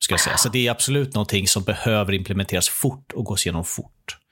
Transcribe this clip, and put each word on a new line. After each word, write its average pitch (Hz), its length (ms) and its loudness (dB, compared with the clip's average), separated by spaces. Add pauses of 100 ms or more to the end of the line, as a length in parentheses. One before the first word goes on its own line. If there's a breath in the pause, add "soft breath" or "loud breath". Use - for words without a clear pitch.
ska - 100 0
jag 87 80 0
säga. - 160 0
Så - 120 2
det 123 180 2
är 117 40 2
absolut 135 440 0
någonting 101 320 2
som 98 160 2
behöver 101 500 2
implementeras 95 560 0
fort - 420 -4
och 117 140 -6
gås 101 200 -2
igenom 85 180 -2
fort. - 540 -12 (140 loud breath)